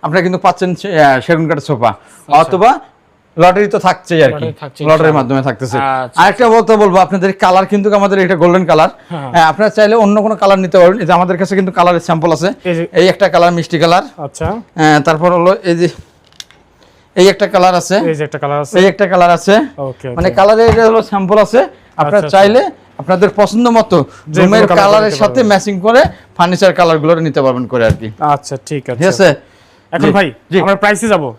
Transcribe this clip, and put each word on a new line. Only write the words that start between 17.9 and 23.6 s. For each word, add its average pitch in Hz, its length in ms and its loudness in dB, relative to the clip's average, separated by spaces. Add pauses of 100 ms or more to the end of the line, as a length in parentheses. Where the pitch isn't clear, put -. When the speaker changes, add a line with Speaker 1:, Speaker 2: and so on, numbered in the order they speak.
Speaker 2:
এই 165 200 -2
যে 147 80 -6
একটা 147 160 -10
কালার 143 220 -4
আছে। 147 180 -2
Speaker 1:
এই 185 60 4
একটা 190 220 0
কালার 175 220 2
আছে। 196 300 2 (180)
Speaker 2:
ওকে, 135 320 -10
Speaker 1:
মানে 170 180 -4
Speaker 2:
ওকে। - 80 -4
Speaker 1:
কালারের 220 340 4
এটা 220 160 2
হলো 220 160 2
স্যাম্পল 202 360 -2
আছে। 214 200 2
আপনারা - 500 -4
Speaker 2:
আচ্ছা, 196 100 0
আচ্ছা। 156 120 -2
Speaker 1:
চাইলে 214 400 2 (280)
আপনাদের 180 380 -2
পছন্দ 214 320 0